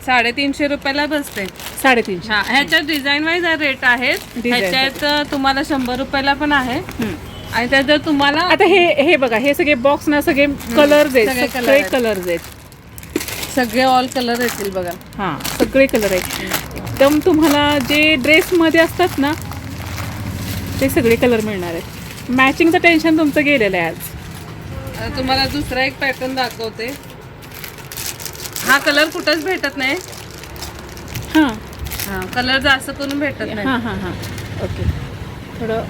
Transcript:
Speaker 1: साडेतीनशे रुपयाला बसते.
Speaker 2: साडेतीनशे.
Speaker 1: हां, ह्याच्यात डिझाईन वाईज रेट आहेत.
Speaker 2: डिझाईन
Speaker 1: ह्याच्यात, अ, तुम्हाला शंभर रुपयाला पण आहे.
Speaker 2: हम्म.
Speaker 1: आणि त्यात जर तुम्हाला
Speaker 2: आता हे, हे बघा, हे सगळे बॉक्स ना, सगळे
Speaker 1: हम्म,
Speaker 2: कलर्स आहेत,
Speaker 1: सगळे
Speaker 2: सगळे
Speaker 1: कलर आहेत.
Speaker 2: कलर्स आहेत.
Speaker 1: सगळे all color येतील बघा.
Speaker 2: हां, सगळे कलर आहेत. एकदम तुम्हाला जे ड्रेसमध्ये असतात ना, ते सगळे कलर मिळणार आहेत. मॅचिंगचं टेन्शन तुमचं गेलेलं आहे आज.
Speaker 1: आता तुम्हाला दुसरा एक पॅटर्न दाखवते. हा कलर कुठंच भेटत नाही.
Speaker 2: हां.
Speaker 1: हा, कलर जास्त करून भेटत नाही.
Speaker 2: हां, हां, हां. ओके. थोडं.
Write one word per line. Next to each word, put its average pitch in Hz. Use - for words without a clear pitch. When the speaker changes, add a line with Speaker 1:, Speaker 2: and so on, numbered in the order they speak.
Speaker 1:
साडेतीनशे 262
रुपयाला 285
बसते. 285
Speaker 2:
साडेतीनशे. 226
Speaker 1:
हां, 202
ह्याच्यात 285
डिझाईन 285
वाईज 339
रेट 302
आहेत. 262
Speaker 2:
डिझाईन 240
Speaker 1:
ह्याच्यात, 262
अ, 294
तुम्हाला 269
शंभर 254
रुपयाला 269
पण 294
आहे. 262
Speaker 2:
हम्म. 226
Speaker 1:
आणि 233
त्यात 269
जर 294
तुम्हाला 285
Speaker 2:
आता 349
हे, 349
हे 320
बघा, 254
हे 285
सगळे 294
बॉक्स 285
ना, 294
सगळे 285
Speaker 1:
हम्म, 277
Speaker 2:
कलर्स 294
आहेत, 226
Speaker 1:
सगळे 262
Speaker 2:
सगळे 254
Speaker 1:
कलर 240
आहेत. 285
Speaker 2:
कलर्स 220
आहेत. 170
Speaker 1:
सगळे 247
all 254
color 240
येतील 202
बघा. 180
Speaker 2:
हां, 185
सगळे 269
कलर 214
आहेत. 185
एकदम 285
तुम्हाला 294
जे 302
ड्रेसमध्ये 320
असतात 339
ना, 285
ते 269
सगळे 233
कलर 233
मिळणार 196
आहेत. 165
मॅचिंगचं 269
टेन्शन 330
तुमचं 302
गेलेलं 220
आहे 165
आज. -
Speaker 1:
आता 226
तुम्हाला 262
दुसरा 262
एक 269
पॅटर्न 262
दाखवते. 233
हा 262
कलर 294
कुठंच 311
भेटत 311
नाही. 269
Speaker 2:
हां. 294
Speaker 1:
हा, 190
कलर 254
जास्त 269
करून 277
भेटत 277
नाही. 302
Speaker 2:
हां, 254
हां, 220
हां. 185
ओके. -
थोडं. 226